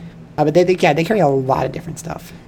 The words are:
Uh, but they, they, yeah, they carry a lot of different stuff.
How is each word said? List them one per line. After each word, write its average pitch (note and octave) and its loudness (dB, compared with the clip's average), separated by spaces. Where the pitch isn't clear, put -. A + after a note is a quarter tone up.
Uh, D3+ 0
but D3+ 2
they, F3 6
they, F3+ 2
yeah, E3+ 4
they D#3+ 0
carry G#3+ 0
a D#3 4
lot C3 0
of C3 -4
different E3 -12
stuff. - -12